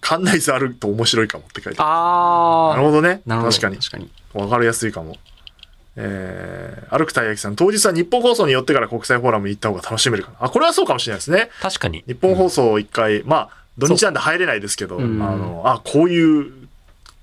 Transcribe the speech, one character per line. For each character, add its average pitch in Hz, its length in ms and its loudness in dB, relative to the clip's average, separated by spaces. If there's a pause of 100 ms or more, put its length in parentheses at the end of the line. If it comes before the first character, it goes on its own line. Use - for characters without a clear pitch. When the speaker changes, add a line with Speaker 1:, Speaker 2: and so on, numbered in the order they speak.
Speaker 1:
館 170 220 -2
内 185 160 4
図 147 140 0
あ 127 60 -2
る 127 160 -2
と - 140 -6
面 110 160 -2
白 113 180 2
い 107 40 2
か 87 120 -10
も - 80 -20
っ - 40 -20
て - 100 -14
書 101 100 -10
い - 20 -12
て - 80 -4
あ - 20 2
る。 156 60 2
Speaker 2:
あ 170 840 4
ー。 - 20 -2
Speaker 1:
な 127 60 2
る 147 60 4
ほ 151 40 4
ど 151 100 4
ね。 180 240 0
Speaker 2:
な 113 100 -2
る 113 60 0
ほ 117 60 0
ど。 117 40 0
Speaker 1:
確 - 100 0
か 104 80 0
に。 98 80 -6
Speaker 2:
確 - 140 -8
か - 60 -14
に。 - 140 -14 (220)
Speaker 1:
わ 101 140 -4
か 120 120 0
り 120 60 4
や 117 80 2
す 113 140 -4
い 107 40 -4
か 95 100 -10
も。 80 140 -14 (800)
え 92 920 -12
ー、 127 80 0
歩 151 80 2
く - 60 -6
た 120 120 -2
い - 20 -2
焼 107 120 -2
き - 40 -10
さ 104 80 -6
ん、 104 60 -6
当 180 160 2
日 214 140 0
は 196 60 2
日 170 140 0
本 247 160 0
放 240 140 4
送 214 100 2
に 139 80 4
寄 127 80 2
っ - 20 -8
て 156 100 2
か 135 60 2
ら 113 80 0
国 110 160 -6
際 127 140 2
フ 120 80 -2
ォ 127 40 4
ー - 20 4
ラ 107 80 0
ム 101 80 -4
に 104 80 -4
行 - 20 -8
っ - 20 -20
た 110 100 -2
方 98 60 -2
が 90 60 -8
楽 - 160 -6
し 127 120 0
め 110 80 0
る 98 60 -6
か - 80 -18
な。 - 100 -20
あ、 127 80 -2
こ - 100 0
れ 311 60 4
は 330 80 2
そ 381 100 2
う - 20 0
か - 80 0
も 123 60 -2
し - 80 -6
れ 113 60 -6
な - 20 -6
い 92 40 -10
で - 40 -12
す 143 80 -6
ね。 220 180 2 (120)
Speaker 3:
確 190 180 -4
か - 80 -4
に。 87 180 -8
Speaker 1:
日 123 100 -8
本 185 200 2
放 185 140 4
送 127 220 4
を 107 80 2
一 104 120 -4
回、 107 300 0
Speaker 3:
う - 40 -14
ん。 - 20 -6
Speaker 1:
ま 151 100 2
あ、 113 120 -4 (280)
土 131 100 0
日 175 160 4
な 202 80 2
ん - 20 -4
で 139 60 -4
入 160 180 0
れ 180 80 0
な 143 80 -2
い 104 80 -4
で 104 60 -8
す - 100 -6
け 101 80 -8
ど、 90 140 -8
Speaker 2:
そ 135 40 -4
う。 120 40 -2
う 110 100 -2
ん。 107 60 -4
Speaker 1:
あ 98 120 -2
の、 87 300 -6
あ、 123 180 2
こ 147 200 2
う 180 60 4
い 170 140 2
う 151 280 2 (720)